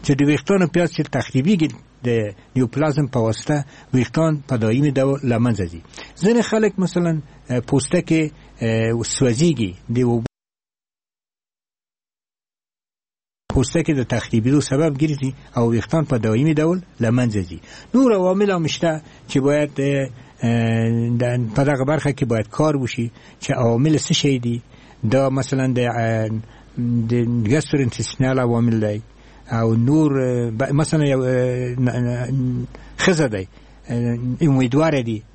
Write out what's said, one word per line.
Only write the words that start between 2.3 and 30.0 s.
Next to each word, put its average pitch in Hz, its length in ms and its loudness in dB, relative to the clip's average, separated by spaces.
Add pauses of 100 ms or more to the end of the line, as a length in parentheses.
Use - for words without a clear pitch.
نیوپلازم 139 580 0
په 123 120 2
واسطه 110 300 -2 (380)
ویښتان 156 380 2 (160)
په 131 160 -2
دایمي 131 340 2
ډول 139 260 0
له 117 140 0
منځه 113 340 0
ځي. 82 80 -16 (420)
ځینې 226 280 2
خلک 214 280 0
مثلا 175 340 0 (560)
پوستکي 160 540 0 (920)
سوځیږي، 123 560 0 (180)
د 120 100 -2
اوبو 120 300 0 (3250)
پوستکي 156 420 2
د 127 60 0 (120)
تخریبېدو 117 460 2
سبب 147 320 0 (100)
ګرځي 139 280 -2 (260)
او 120 160 2
ویښتان 117 300 0 (100)
په 127 60 2
دایمي 113 360 2
ډول 160 240 2 (220)
له 113 100 2
منځه 120 380 2
ځي. 82 100 -14 (360)
نور 262 140 6 (100)
عوامل 190 320 2
هم 170 160 0
شته 156 340 -2 (280)
چې - 180 0
باید 147 240 2 (1500)
د، 123 40 2 (320)
په 143 140 2
دغه 131 220 4
برخه 147 200 0
کې - 120 -2
باید 113 220 0 (120)
کار 151 180 2
وشي 120 300 -2 (360)
چې - 140 -8
عوامل 127 420 2
څه - 140 -2
شی 139 260 0
دي. 120 180 -4 (460)
دا 131 260 2
مثلا 131 380 0
د، 123 140 0 (1300)
د - 20 2 (400)
ګستروانتستینل 131 880 0
عوامل 117 400 2
دی 104 180 -2 (540)
او 113 220 0
نور، 143 360 4 (640)